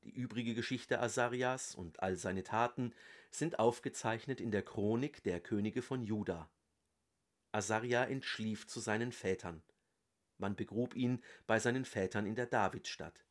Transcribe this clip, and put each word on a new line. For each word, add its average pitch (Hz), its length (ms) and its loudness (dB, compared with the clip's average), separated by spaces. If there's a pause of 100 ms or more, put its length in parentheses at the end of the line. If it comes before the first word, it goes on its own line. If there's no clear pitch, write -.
Die - 60 -14
übrige 120 440 -2
Geschichte 120 460 0
Asarias 123 720 0
und 90 260 -10
all 95 140 2
seine 92 300 -2
Taten 120 500 0 (380)
sind 165 260 -2
aufgezeichnet 120 800 2
in 107 120 -2
der 98 120 4
Chronik 113 600 0
der 87 160 0
Könige 110 420 0
von 127 220 -4
Juda. 101 440 -2 (1000)
Asaria 113 540 2
entschlief 110 640 -4
zu - 100 -8
seinen 113 320 0
Vätern. 90 540 -2 (720)
Man 101 160 0
begrub 110 400 -2
ihn 123 300 0 (240)
bei 110 100 6
seinen 123 260 2
Vätern 104 400 0
in 107 120 -2
der 120 100 -2
Davidstadt. - 840 -2